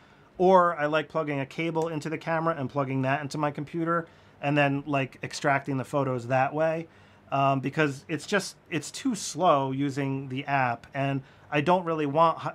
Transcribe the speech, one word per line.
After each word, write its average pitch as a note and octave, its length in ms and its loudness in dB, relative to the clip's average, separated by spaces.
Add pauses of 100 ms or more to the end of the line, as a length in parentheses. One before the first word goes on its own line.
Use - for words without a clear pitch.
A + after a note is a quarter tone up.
(360)
or F3+ 420 6
I D3 80 0
like D3+ 220 0
plugging D3 320 -2
a C3+ 60 -4
cable E3 420 -2
into D#3 200 -4
the D#3+ 100 -4
camera E3 380 0
and C3 140 -4
plugging C3+ 320 0
that C#3 200 0
into C#3+ 160 -8
my D3 120 0
computer, E3 560 -4 (340)
and D3 160 0
then, C#3+ 300 2
like, C#3 360 -2
extracting C3+ 560 -2
the A#2+ 60 -4
photos B2+ 440 -2
that C3 260 2
way, D#3+ 320 0 (460)
um, C#3 280 2
because C#3 460 0
it's D#3 180 -6
just, - 320 -2 (140)
it's D3+ 200 -6
too C4 240 -4
slow C#3+ 580 2
using C3+ 560 -2
the C3 160 -6
app, C3 500 0
and C3+ 280 -2 (280)
I D3 100 2
don't F3+ 240 2
really D#3+ 220 -2
want D#3 320 2
hi-, D3+ 160 -8